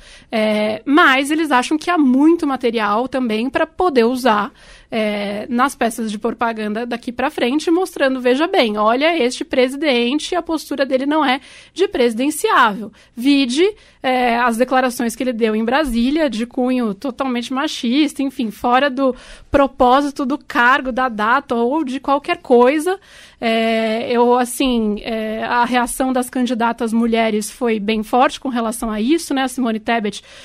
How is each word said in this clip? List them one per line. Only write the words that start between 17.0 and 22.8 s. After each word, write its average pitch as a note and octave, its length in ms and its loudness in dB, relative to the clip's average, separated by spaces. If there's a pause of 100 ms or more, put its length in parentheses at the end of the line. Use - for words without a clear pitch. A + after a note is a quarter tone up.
machista, C#4+ 680 -2
enfim, A#3+ 300 -4
fora B3+ 380 2
do B3+ 260 0 (340)
propósito C#4 760 2
do C#4 140 -2
cargo, C4 540 0
da B3+ 180 -2
data A#3 460 -2
ou B3 280 0
de B3+ 160 -6
qualquer D4 380 -2
coisa. D4+ 640 2 (420)